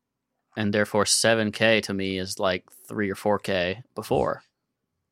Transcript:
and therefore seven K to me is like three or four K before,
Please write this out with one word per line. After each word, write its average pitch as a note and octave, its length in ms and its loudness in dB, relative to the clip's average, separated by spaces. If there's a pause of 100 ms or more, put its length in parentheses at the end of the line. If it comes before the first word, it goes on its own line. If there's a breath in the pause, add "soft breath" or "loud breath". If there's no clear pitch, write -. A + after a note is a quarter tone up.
(560)
and G#2+ 180 0
therefore G#2 320 2
seven A2 460 2
K A2+ 300 4
to G2+ 120 -6
me F#2+ 240 -4
is F#2+ 200 -8
like F#2 320 -2 (160)
three G#2 240 -4
or F#2+ 40 -4
four G2+ 240 0
K F#2+ 440 -2 (120)
before, - 480 -2 (680)